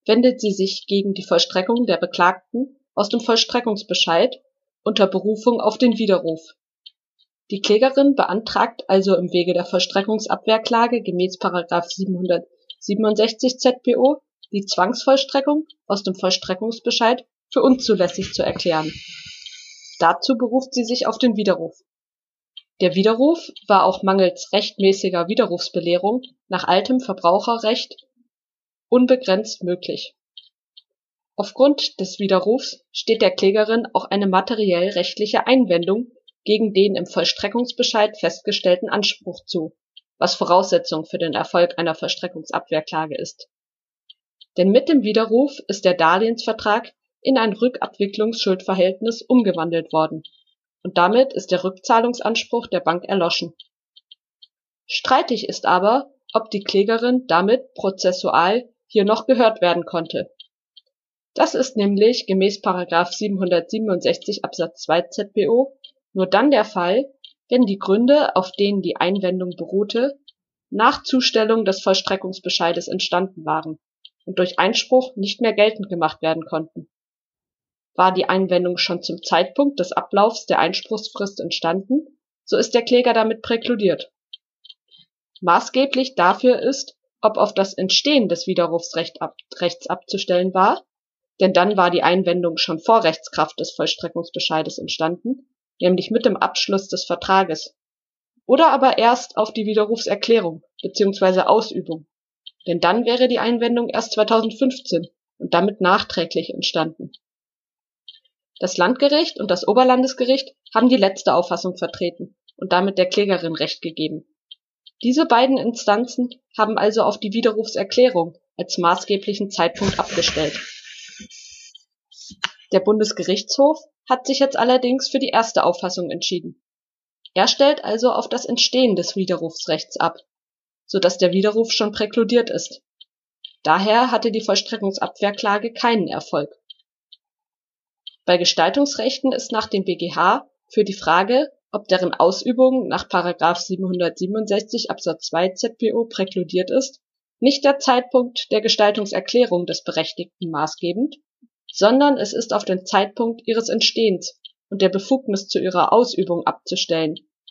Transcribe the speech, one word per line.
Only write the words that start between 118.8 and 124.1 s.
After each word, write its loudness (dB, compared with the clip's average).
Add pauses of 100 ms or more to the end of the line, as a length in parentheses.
Zeitpunkt -2
abgestellt. -4 (2250)
Der 4
Bundesgerichtshof 0 (300)
hat -2